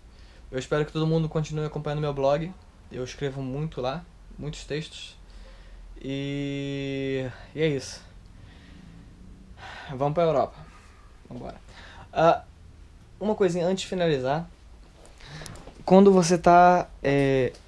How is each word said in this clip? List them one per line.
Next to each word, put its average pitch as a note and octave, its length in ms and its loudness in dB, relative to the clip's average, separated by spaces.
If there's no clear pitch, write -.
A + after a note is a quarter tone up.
Eu C3 80 -6
espero D3+ 260 -2
que D3+ 60 -16
todo D#3+ 140 0
mundo D#3+ 220 2
continue D#3 380 -4
acompanhando D3+ 340 -6
meu D3 140 -2
blog. D3 380 0
Eu A#2+ 100 -8
escrevo C3+ 400 -6
muito C#3+ 380 -6
lá, C#3 240 -4
muitos D3 260 -10
textos. - 520 -10
E, C#3 1300 -6
e D3 40 -6
é D#3+ 60 2
isso. C#3 340 -4
Vamos C#3+ 240 -2
pra F3 80 2
Europa. D3+ 340 2
Vambora. - 320 -14
Ah, - 320 4
uma G#3+ 140 -2
coisinha F3 320 0
antes F#3 160 0
de - 60 -10
finalizar. E3 600 0
Quando G3 280 10
você F3+ 260 4
tá, F3 500 8
é, C#3 500 2